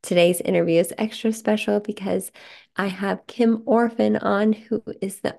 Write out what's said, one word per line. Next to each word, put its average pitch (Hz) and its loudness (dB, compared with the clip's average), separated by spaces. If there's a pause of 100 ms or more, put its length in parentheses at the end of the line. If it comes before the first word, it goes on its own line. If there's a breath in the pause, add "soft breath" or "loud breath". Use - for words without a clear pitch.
Today's 175 4
interview 170 2
is 170 0
extra 220 -2
special 214 0
because 190 -6 (440 loud breath)
I 196 -2
have 190 -6
Kim 226 0
Orphan 226 2
on, 208 2
who - -4 (180)
is 196 -8
the - -6